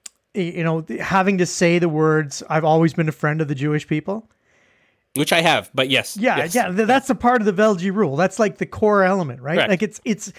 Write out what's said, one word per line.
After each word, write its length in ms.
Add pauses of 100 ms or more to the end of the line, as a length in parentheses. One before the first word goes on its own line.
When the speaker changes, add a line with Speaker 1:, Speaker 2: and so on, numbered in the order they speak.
(340)
Speaker 1:
y-, 80 (140)
you 80
know, 160
th-, 200
having 380
to 80
say 320
the 100
words, 600
"I've 140
always 280
been 160
a 40
friend 280
of 60
the 80
Jewish 320
people"? 420 (880)
Speaker 2:
Which 160
I 100
have, 300
but 180
yes. 260
Speaker 1:
Yeah, 220
Speaker 2:
Yes. 180
Speaker 1:
yeah, 160
th-, 160
that's 200
a 60
part 260
of 60
the 60
Velji 420
rule. 220
That's, 240
like, 180
the 80
core 380
element, 380
right? 120
Speaker 2:
Correct. 160
Speaker 1:
Like, 140
it's, 200
it's 340